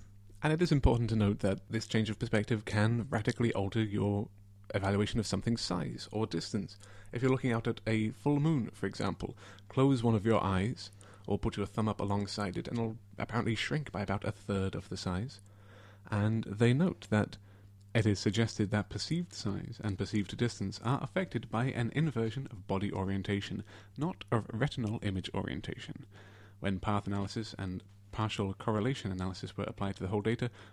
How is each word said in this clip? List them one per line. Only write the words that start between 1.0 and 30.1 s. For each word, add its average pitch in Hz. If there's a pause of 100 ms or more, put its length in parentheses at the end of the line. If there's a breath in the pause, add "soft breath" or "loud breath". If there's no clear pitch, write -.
to 113
note 104
that 98 (100)
this 110
change 110
of 107
perspective 110
can 110
radically 117
alter 104
your 101 (440)
evaluation 101
of 104
something's 117
size 143
or 107
distance. - (340 loud breath)
If 113
you're 131
looking 131
out 113
at 113
a 110
full 147
moon, 147
for -
example, 95 (300 loud breath)
close 135
one 117
of 98
your 113
eyes, 98 (360 loud breath)
or 101
put -
your 101
thumb 107
up 101
alongside 101
it, -
and 120
it'll 113 (200)
apparently 113
shrink -
by 101
about 98
a 101
third 95
of 95
the -
size. 98 (680 soft breath)
And 107
they 117
note 170
that - (580 soft breath)
it 110
is 104
suggested 107
that 104
perceived 175
size -
and 101
perceived 101
distance 101
are 127
affected -
by 127
an 117
inversion 135
of 95
body 98
orientation, 98 (340 loud breath)
not 160
of 110
retinal 117
image 92
orientation. - (540 soft breath)
When 95
path 104
analysis 101
and 92 (280)
partial 104
correlation 107
analysis 92
were 101
applied 98
to -
the 92
whole 104